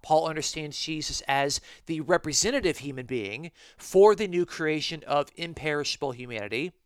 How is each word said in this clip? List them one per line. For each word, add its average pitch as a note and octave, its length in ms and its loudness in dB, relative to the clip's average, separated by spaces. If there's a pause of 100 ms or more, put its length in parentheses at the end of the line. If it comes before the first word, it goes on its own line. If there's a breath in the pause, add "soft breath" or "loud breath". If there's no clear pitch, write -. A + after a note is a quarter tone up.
Paul D#3+ 280 2
understands D3+ 520 -6
Jesus D#3 460 -6
as C#3 340 2 (260 loud breath)
the D#3+ 140 -4
representative F3 760 2
human C3 260 -8
being A#2 460 -6 (260 loud breath)
for G3+ 380 8
the G#3 140 -2
new F3 180 0
creation D#3 600 -4
of C#3+ 300 0
imperishable D3+ 760 -4
humanity. A#2+ 600 -6 (140)